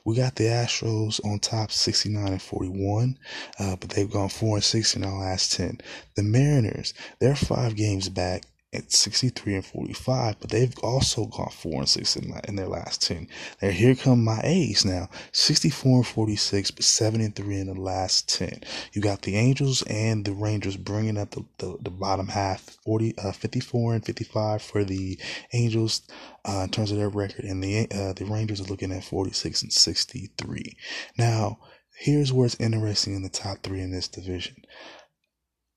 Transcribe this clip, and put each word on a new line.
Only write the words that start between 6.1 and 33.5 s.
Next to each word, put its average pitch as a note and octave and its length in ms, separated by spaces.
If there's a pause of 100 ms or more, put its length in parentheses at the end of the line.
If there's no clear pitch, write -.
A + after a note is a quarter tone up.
The G2+ 80
Mariners, B2+ 680 (260)
they're C3+ 160
five A#2+ 400
games G2+ 320
back F#2 360 (300)
at - 180
sixty-three - 640
and F#2+ 100
forty-five, - 760
but - 80
they've A#2+ 300
also - 460
gone - 260
four D2 280
and C#2 80
six - 300
in, - 120
la-, - 200
in G2 80
their F#2 100
last - 340
ten. F2 240 (360)
Now, G2 80
here A2+ 260
come B2 300
my A2 180
A's D3+ 400
now, F#2 260 (220)
sixty-four C#3 680
and A#2 80
forty-six, G#2 640
but - 140
seven A2 380
and G#2+ 120
three G2 260
in F#2+ 80
the F#2+ 120
last F#2 480
ten. - 320 (320)
You G#2 100
got G2+ 200
the G2 160
Angels C3 460
and G#2+ 420
the G2+ 80
Rangers G2+ 420
bringing G#2 420
up G2+ 140
the, - 140 (140)
the, F#2 200
the F#2+ 100
bottom F#2+ 380
half, G2 340 (220)
forty, A2 340
uh, F#2+ 140
fifty-four A#2 640
and A2 120
fifty-five G#2+ 560
for G#2 220
the F#2+ 340 (360)
Angels, A2+ 480 (420)
uh, G2 220
in F#2+ 40
terms G#2 220
of G#2 60
their G#2 120
record, G2+ 360
and F#2+ 180
the, G#2 260
uh, G2 240
the F#2+ 120
Rangers G#2+ 340
are F#2+ 100
looking G2 220
at F#2+ 140
forty-six - 580
and - 80
sixty-three. - 1040 (420)
Now, A2 420 (400)
here's D3 340
where B2+ 140
it's - 120
interesting G#2+ 560
in F#2+ 80
the F#2 60
top - 340